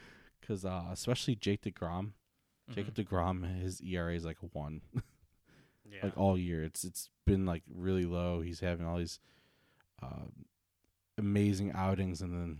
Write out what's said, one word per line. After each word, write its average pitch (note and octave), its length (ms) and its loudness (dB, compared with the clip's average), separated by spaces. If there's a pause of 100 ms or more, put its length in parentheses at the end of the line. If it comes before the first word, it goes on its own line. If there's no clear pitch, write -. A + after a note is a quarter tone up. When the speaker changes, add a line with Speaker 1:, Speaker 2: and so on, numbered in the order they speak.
(420)
Speaker 1:
'cause, F#2+ 240 -4
uh, F#2 260 -2
especially B2 440 0
Jake G2+ 260 0
DeGrom. F2+ 520 -4 (580)
Jacob G#2 240 -6
Speaker 2:
Mm-hmm. G2+ 200 -2
Speaker 1:
DeGrom, F2+ 460 2
his F#2 220 -4
E F#2 140 -2
R E2+ 120 0
A E2+ 60 0
is, E2 100 -2
like, D#2+ 120 -6 (160)
one. D2+ 280 -6 (120)
<laughs> B2 80 0 (880)
Speaker 2:
Yeah. G2+ 140 -14
Speaker 1:
Like, G2 140 -2
all F#2+ 200 6
year. E2+ 280 0
It's, - 180 -6
it's - 260 -8 (160)
been, F#2+ 200 6
like, E2+ 180 -2 (100)
really F#2 300 2
low. F2 380 0
He's E2+ 180 -6
having F2 260 0
all E2+ 120 0
these, E2+ 240 -4 (840)
uh, - 220 -10 (920)
amazing G2+ 540 4
outings, F#2 500 2
and F2 120 -4
then E2+ 260 -4